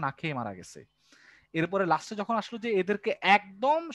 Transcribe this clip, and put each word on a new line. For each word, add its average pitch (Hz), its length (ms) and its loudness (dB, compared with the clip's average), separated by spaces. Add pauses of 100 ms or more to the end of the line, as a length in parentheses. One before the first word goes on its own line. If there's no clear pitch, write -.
না 135 120 -2
খেয়ে 151 220 -6
মারা 107 200 -6
গেছে। - 220 -18 (800)
এরপরে 185 320 0
লাস্টে 156 300 0
যখন 226 200 -2
আসলো - 240 -12
যে 233 40 -2 (120)
এদেরকে 202 300 -2 (260)
একদম 202 420 0 (160)